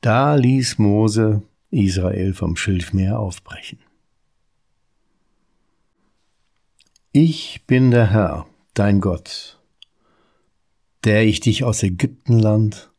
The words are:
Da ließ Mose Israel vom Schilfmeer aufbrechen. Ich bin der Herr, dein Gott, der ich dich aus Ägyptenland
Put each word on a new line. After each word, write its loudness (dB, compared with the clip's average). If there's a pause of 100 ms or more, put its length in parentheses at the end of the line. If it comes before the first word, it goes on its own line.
Da 2
ließ 0
Mose 0 (260)
Israel -2
vom -6
Schilfmeer -4
aufbrechen. -14 (3250)
Ich 0
bin 4
der 4
Herr, 0 (280)
dein 2
Gott, -8 (1400)
der 4
ich 2
dich -2
aus -2
Ägyptenland 0